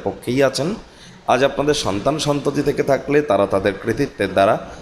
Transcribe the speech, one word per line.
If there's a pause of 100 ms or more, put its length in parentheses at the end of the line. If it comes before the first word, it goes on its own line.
পক্ষেই
আছেন। (520)
আজ
আপনাদের
সন্তান
সন্ততি
থেকে
থাকলে
তারা
তাদের (100)
কৃতিত্বের
দ্বারা (140)